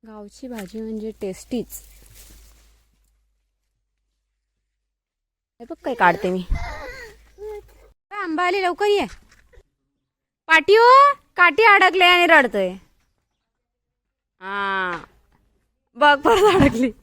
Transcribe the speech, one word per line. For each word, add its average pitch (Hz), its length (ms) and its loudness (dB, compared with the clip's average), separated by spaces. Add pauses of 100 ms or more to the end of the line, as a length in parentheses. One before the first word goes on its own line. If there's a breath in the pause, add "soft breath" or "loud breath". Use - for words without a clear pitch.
गावची 214 420 -18
भाजी 220 320 -14
म्हणजे 220 300 -10 (100)
टेस्टीच. - 640 -10 (3750)
हे 240 40 -20
बघ, - 200 -20
काय 269 100 -6
काढते 180 360 2
मी. 185 120 -4 (1700)
काय 403 120 -14
आंबा 349 240 -4
आली, 381 160 -2
लवकर 359 240 -4
ये. 403 200 0 (1400)
पाटी 320 300 2
हो, 539 380 6
काठी 349 500 0
अडकले 381 400 4
आणि 349 220 4
रडतोय. 240 460 2 (1700)
हा, 190 580 -6 (960)
बघ, 285 260 2
परत 403 340 2
अडकली. 254 360 2 (120)